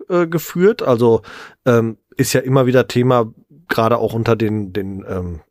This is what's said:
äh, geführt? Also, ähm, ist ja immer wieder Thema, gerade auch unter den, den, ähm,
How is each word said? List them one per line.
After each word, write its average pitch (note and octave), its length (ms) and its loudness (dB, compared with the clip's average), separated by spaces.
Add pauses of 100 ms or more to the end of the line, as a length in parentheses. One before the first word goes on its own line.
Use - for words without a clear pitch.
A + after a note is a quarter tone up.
äh, F3 180 0
geführt? F3 540 0
Also, A#2 400 2 (440)
ähm, A2+ 320 2 (200)
ist - 160 0
ja B2+ 80 2
immer C3 240 2
wieder B2 220 2
Thema, B2 440 2 (380)
gerade A#2 280 2
auch A2 160 -2
unter A2+ 220 0
den, G#2+ 380 -2
den, G2 340 -8
ähm, F2+ 440 -8